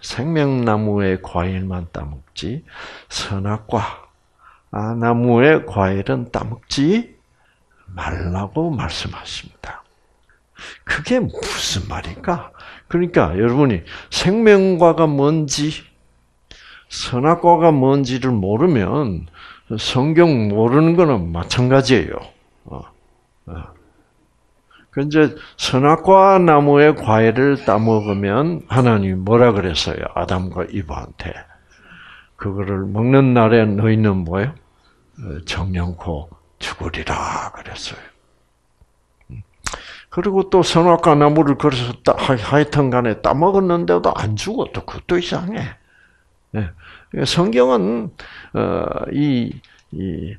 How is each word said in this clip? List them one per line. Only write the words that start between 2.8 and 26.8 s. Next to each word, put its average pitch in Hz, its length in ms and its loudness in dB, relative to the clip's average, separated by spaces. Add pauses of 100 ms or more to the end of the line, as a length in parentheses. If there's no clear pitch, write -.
선악과, 104 960 -6 (640)
아, 107 220 -6
나무의 120 720 4
과일은 101 640 -2
따먹지 139 880 -4 (680)
말라고 95 840 -6
말씀하십니다. - 1120 -12 (1000)
그게 240 340 -2
무슨 - 720 -6
말일까? - 640 -8 (340)
그러니까 170 500 0
여러분이 120 460 2 (280)
생명과가 185 960 4
뭔지, 147 640 0 (1160)
선악과가 165 840 2
뭔지를 131 600 0
모르면 107 960 0 (500)
성경 147 680 2
모르는 123 480 4
거는 117 380 2
마찬가지예요. 123 800 2 (520)
어, 65 160 -14 (640)
어. - 340 -16 (1080)
그 139 100 -6
이제 147 340 2 (200)
선악과 190 840 4
나무의 147 580 6